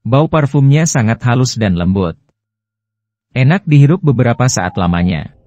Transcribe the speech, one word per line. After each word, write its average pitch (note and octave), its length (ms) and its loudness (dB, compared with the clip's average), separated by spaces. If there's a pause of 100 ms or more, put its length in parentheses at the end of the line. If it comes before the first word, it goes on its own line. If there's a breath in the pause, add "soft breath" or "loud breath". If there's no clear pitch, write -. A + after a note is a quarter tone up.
Bau C#3+ 320 0
parfumnya D3 560 2
sangat A2+ 400 -2
halus B2 320 -2
dan F#2+ 160 0
lembut. F2 400 -2 (1200)
Enak C#3 320 0
dihirup D3 320 4
beberapa B2 480 0
saat F#2 320 -4
lamanya. F2 540 -2 (120)